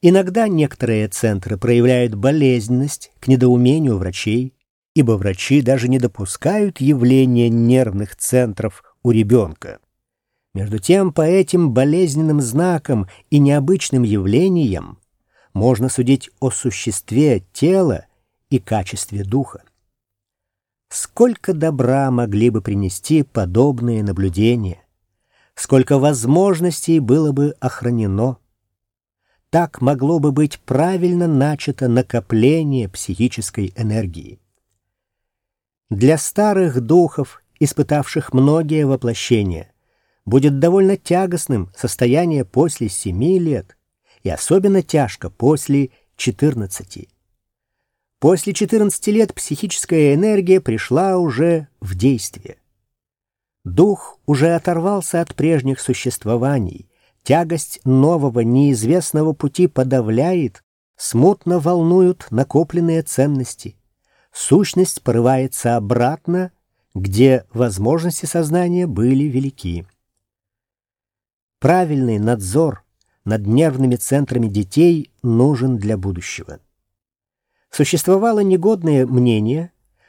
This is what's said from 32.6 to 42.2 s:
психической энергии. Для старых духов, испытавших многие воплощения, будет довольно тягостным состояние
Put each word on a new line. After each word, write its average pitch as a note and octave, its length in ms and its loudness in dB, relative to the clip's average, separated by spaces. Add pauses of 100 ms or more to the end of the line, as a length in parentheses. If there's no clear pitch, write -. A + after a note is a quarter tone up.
психической G2+ 880 -6
энергии. G#2 640 -6 (1500)
Для B2 280 2
старых F#3 640 0
духов, D3+ 600 0 (180)
испытавших D3 760 -2
многие D3+ 520 2
воплощения, A#2 880 -2 (520)
будет C3+ 340 2
довольно F#3+ 380 4
тягостным F3 800 -2
состояние C#3 720 0